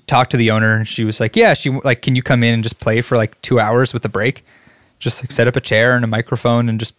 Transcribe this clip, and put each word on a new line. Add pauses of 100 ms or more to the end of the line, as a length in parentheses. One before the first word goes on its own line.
talked
to
the
owner,
and
she
was
like,
"Yeah,"
she
w-,
like,
"Can
you
come
in
and
just
play
for,
like,
two
hours
with
a
break? (560)
Just,
like,
set
up
a
chair
and
a
microphone
and
just